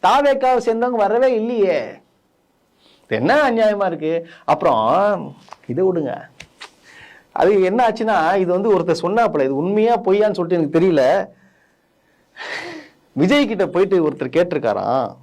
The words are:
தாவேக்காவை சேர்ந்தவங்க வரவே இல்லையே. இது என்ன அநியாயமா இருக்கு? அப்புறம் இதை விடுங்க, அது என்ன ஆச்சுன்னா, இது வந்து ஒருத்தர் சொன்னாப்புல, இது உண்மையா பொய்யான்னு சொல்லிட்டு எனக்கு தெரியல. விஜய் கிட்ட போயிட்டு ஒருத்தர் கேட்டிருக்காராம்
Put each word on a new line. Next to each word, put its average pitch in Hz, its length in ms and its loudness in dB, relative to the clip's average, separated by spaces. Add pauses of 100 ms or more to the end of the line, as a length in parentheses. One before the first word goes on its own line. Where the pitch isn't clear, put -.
தாவேக்காவை 254 600 2
சேர்ந்தவங்க 233 240 -2
வரவே 233 440 0
இல்லையே. 214 460 0 (1200)
இது 214 120 -4
என்ன 254 340 2
அநியாயமா 214 360 0
இருக்கு? 165 400 -4 (180)
அப்புறம் 151 920 0 (300)
இதை 147 180 -2
விடுங்க, 170 300 -2 (1160)
அது 190 300 4
என்ன 226 260 2
ஆச்சுன்னா, 202 480 0
இது 180 160 0
வந்து 196 260 2
ஒருத்தர் 165 240 -2
சொன்னாப்புல, 196 400 0
இது 135 140 0
உண்மையா 214 420 0
பொய்யான்னு 202 340 0
சொல்லிட்டு 180 220 -2
எனக்கு 160 260 0
தெரியல. 165 460 2 (1900)
விஜய் 240 340 2
கிட்ட 196 200 -2
போயிட்டு 180 440 0
ஒருத்தர் 131 260 -6
கேட்டிருக்காராம் 117 880 -2